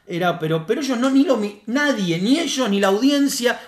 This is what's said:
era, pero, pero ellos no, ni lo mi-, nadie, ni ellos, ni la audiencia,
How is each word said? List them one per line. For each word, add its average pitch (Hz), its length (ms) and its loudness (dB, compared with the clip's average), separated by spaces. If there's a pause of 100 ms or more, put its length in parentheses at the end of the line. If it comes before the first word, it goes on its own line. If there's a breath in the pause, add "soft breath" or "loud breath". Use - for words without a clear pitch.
era, 175 340 -2
pero, 160 280 -2
pero 247 140 -2
ellos 262 180 -2
no, 262 100 0
ni 269 140 4
lo 277 140 2
mi-, 208 300 -6
nadie, 220 520 0
ni 233 180 2
ellos, 269 320 -2
ni 196 120 0
la 202 80 4
audiencia, 254 760 0